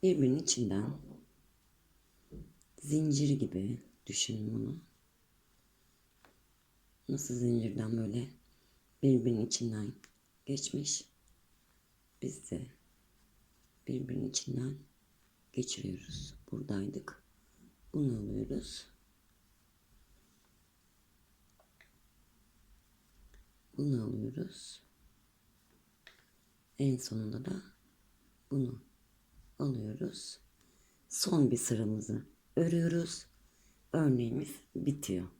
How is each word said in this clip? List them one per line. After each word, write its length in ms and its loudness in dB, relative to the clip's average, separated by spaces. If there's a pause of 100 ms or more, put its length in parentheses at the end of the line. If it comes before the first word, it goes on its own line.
Birbirinin 360 6
içinden 600 0 (1800)
zincir 480 4 (100)
gibi 440 -2 (240)
düşünün 480 -2
bunu. 240 -4 (2250)
Nasıl 260 -4
zincirden 640 2
böyle 320 -2 (760)
birbirinin 440 6
içinden 460 -2 (540)
geçmiş. 580 -4 (1160)
Biz 280 -6
de 160 -4 (1200)
birbirinin 420 -2
içinden 480 -4 (760)
geçiriyoruz. 840 -6 (160)
Buradaydık. 720 -6 (720)
Bunu 240 2
alıyoruz. 680 -6 (4000)
Bunu 280 2
alıyoruz. 760 -6 (2000)
En 180 4
sonunda 480 -4
da 180 -6 (880)
bunu 320 -2 (760)
alıyoruz. 840 -4 (680)
Son 420 6
bir 60 4
sıramızı 720 0 (300)
örüyoruz. 720 2 (640)
Örneğimiz 580 4 (260)
bitiyor. 520 0 (120)